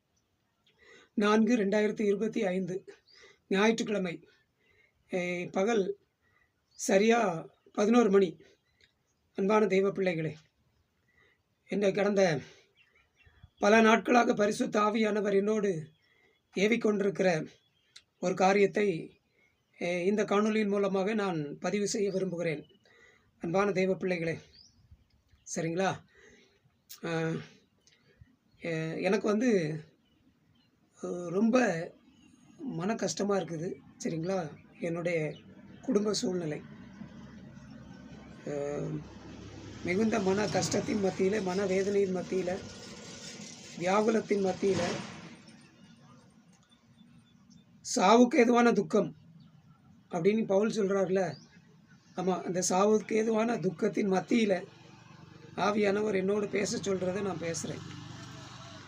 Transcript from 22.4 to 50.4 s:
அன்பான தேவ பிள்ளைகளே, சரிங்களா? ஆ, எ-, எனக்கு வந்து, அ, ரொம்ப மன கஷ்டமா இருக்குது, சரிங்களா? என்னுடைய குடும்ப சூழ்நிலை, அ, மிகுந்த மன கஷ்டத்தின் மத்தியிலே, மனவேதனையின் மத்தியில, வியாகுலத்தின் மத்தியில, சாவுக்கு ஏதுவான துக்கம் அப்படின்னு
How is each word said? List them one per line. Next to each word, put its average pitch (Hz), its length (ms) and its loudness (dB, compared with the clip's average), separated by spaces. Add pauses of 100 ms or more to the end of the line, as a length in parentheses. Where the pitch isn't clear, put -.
அன்பான 190 320 0
தேவ 185 220 0
பிள்ளைகளே, 165 440 -4 (1160)
சரிங்களா? 170 360 -2 (1120)
ஆ, 170 60 -4 (1500)
எ-, 160 380 -4
எனக்கு 196 280 0
வந்து, 220 220 2 (1500)
அ, 180 240 -8
ரொம்ப 202 580 2 (720)
மன 175 360 -4
கஷ்டமா 202 420 -2
இருக்குது, 165 360 -4 (260)
சரிங்களா? 165 520 -4 (300)
என்னுடைய 165 540 -2 (480)
குடும்ப 208 320 0
சூழ்நிலை, 175 460 -4 (1900)
அ, 147 40 -8 (1300)
மிகுந்த 214 340 0
மன 196 280 2
கஷ்டத்தின் 196 540 0
மத்தியிலே, 190 380 2
மனவேதனையின் 190 800 0
மத்தியில, 180 400 -4 (1200)
வியாகுலத்தின் 202 640 2
மத்தியில, 185 380 0 (3000)
சாவுக்கு 233 400 8
ஏதுவான 240 380 6
துக்கம் - 440 0 (920)
அப்படின்னு 196 360 2